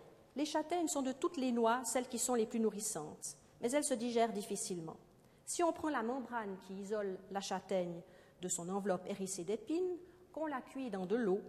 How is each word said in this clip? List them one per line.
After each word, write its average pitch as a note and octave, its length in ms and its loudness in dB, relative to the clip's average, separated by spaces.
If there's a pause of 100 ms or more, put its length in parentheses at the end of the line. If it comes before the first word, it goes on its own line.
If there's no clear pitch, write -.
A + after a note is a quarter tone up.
(360)
Les C#4+ 100 2
châtaignes D#4 440 2
sont C#4 120 0
de C4 120 0
toutes F4 240 0
les B3+ 160 2
noix A#3 320 4
celles B3 240 0
qui A#3 100 -4
sont B3 160 2
les A3 100 4
plus A3+ 140 0
nourrissantes, G3 760 -2 (240)
mais A#3 100 0
elles C#4+ 140 4
se C4+ 80 2
digèrent A3+ 400 2
difficilement. F#3+ 640 -4 (480)
Si - 180 0
on E4 80 6
prend E4 180 -2
la C4 140 2
membrane A#3 540 -2 (100)
qui F#3+ 60 -10
isole G3 440 -2 (140)
la G3 80 -2
châtaigne F3+ 600 0 (400)
de F3+ 80 -4
son E3+ 180 -2
enveloppe F#3+ 400 0
hérissée F#3+ 380 -4
d'épines, D#4+ 520 0 (360)
qu'on D#4 140 -4
la C4+ 140 -4
cuit C4 300 -6
dans F#3 140 -2
de F#3 100 2
l'eau G#3 340 4